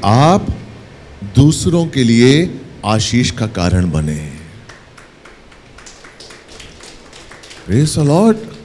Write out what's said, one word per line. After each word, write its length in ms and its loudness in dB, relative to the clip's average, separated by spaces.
आप 420 2
दूसरों 520 2
के 160 -2
लिए 560 2
आशीष 440 -2
का 220 -6
कारण 380 -2
बने। 260 -4
Praise 280 0
the 120 0
Lord। 300 2